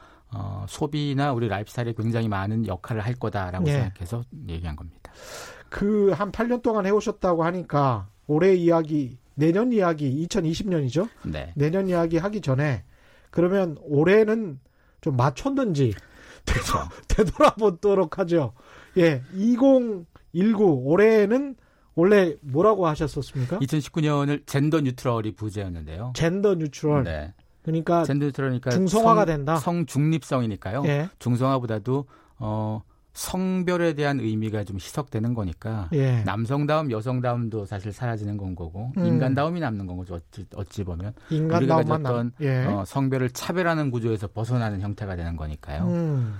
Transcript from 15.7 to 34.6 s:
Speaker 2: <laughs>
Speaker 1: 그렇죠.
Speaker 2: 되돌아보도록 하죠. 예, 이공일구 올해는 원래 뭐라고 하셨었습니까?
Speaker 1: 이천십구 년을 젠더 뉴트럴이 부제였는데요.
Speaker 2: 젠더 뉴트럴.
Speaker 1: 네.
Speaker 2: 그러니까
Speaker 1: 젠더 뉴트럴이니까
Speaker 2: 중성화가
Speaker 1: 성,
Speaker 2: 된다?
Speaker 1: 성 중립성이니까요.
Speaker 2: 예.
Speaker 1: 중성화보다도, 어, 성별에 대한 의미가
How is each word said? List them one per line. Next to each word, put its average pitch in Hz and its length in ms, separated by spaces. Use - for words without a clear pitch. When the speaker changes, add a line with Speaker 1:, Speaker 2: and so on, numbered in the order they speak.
Speaker 2:
<laughs> - 260
Speaker 1:
그렇죠. - 320
Speaker 2:
되돌아보도록 202 1120
하죠. 165 320
예, 156 260
이공일구 214 1500
올해는 220 720
원래 180 460
뭐라고 180 460
하셨었습니까? 147 760
Speaker 1:
이천십구 151 400
년을 143 460
젠더 151 340
뉴트럴이 120 540
부제였는데요. 95 800
Speaker 2:
젠더 190 400
뉴트럴. 151 500
Speaker 1:
네. 78 300
Speaker 2:
그러니까 165 420
Speaker 1:
젠더 143 220
뉴트럴이니까 131 440
Speaker 2:
중성화가 208 520
Speaker 1:
성, 185 40
Speaker 2:
된다? 156 300
Speaker 1:
성 170 300
중립성이니까요. 127 1000
Speaker 2:
예. 147 320
Speaker 1:
중성화보다도, 123 880
어, 110 440
성별에 180 680
대한 143 260
의미가 110 460